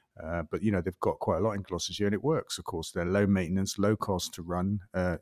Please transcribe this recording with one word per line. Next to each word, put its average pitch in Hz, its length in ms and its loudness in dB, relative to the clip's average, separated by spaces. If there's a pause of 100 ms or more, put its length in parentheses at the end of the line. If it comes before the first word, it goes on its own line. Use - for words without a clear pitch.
(180)
Uh, 82 320 -4
but, 85 120 -2
you 107 100 4
know, 92 80 2
they've 87 200 -4
got - 180 0
quite 90 180 0
a 85 80 0
lot 110 80 2
in 101 80 -4
Gloucestershire, 92 460 -4
and 101 80 2
it 104 100 -2
works, 143 320 -2
of 87 80 -12
course. 80 260 -6
They're 87 140 -2
low 101 220 4
maintenance, 95 520 2
low 101 180 4
cost - 380 -2
to 90 80 -10
run, 90 380 0 (140)
uh, 90 280 0